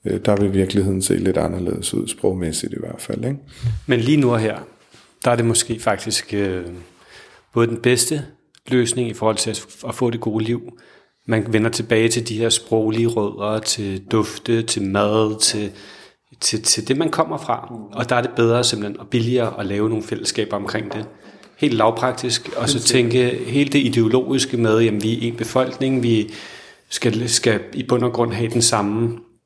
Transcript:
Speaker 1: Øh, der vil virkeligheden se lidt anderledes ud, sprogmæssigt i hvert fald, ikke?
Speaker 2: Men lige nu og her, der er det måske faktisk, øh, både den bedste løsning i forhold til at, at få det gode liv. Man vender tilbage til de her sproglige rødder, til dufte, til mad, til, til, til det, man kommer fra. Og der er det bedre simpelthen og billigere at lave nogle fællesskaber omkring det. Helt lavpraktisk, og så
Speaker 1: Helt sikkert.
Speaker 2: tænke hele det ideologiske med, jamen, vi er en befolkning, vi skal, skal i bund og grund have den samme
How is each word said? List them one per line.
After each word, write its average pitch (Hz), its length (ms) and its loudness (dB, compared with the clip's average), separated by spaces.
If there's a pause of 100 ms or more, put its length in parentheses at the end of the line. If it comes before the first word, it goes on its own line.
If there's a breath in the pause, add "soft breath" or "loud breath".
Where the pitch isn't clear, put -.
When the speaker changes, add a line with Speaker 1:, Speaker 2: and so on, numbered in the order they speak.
Speaker 1:
Øh, 98 200 -2
der 104 100 4
vil 101 180 2
virkeligheden 95 480 2
se 90 160 2
lidt 90 200 0
anderledes 87 560 -4
ud, - 140 -2
sprogmæssigt 90 640 -2
i - 60 -8
hvert - 220 -10
fald, - 240 -6
ikke? 139 140 -4 (480 loud breath)
Speaker 2:
Men 127 120 4
lige 139 180 4
nu 127 140 4
og 117 80 2
her, 110 180 0 (680 soft breath)
der 123 60 6
er 120 40 6
det 117 100 2
måske 113 340 0
faktisk, - 540 -2
øh, 95 320 -2 (880 loud breath)
både 117 140 4
den 117 100 -2
bedste 123 440 2 (460)
løsning 120 420 0
i 107 40 -8
forhold 107 220 0
til - 140 -2
at, - 160 -6 (220)
at - 80 -8
få 123 140 0
det 113 120 -4
gode 110 220 -2
liv. 117 360 -4 (460 soft breath)
Man 110 280 0
vender 110 160 4
tilbage 113 400 2
til 117 200 -2
de 107 80 -4
her 117 120 0
sproglige 113 580 2
rødder, 107 520 -2
til 98 420 -4 (100)
dufte, 113 500 0
til 110 220 -4
mad, 107 560 2
til, 104 320 0 (680 loud breath)
til, - 240 -2
til - 240 0
det, 135 100 2
man 160 120 0
kommer 160 280 -2
fra. - 360 -4 (200)
Og 120 160 -6
der 127 60 4
er 120 60 2
det 127 140 -4
bedre 120 280 4
simpelthen 104 360 -2
og - 80 -18
billigere 117 520 0
at 107 60 -4
lave 101 240 0
nogle 107 140 -2
fællesskaber 107 520 -4
omkring 101 380 -6
det. 110 120 -8 (520 loud breath)
Helt 143 160 2
lavpraktisk, 117 840 0
og 139 120 -2
så 139 80 2
Speaker 1:
Helt - 100 0
sikkert. 120 240 4
Speaker 2:
tænke 123 400 2
hele 139 180 2
det 139 100 4
ideologiske 123 760 2
med, 110 220 4
jamen, 107 240 2
vi 117 240 -2
er 117 40 -2
en 117 60 -10
befolkning, 131 680 0
vi 110 300 2 (560 loud breath)
skal, 117 400 -2
skal 110 300 2 (140)
i 127 100 -6
bund 123 200 0
og 120 100 0
grund 117 200 0
have 110 160 -2
den 117 120 0
samme 113 560 0 (280)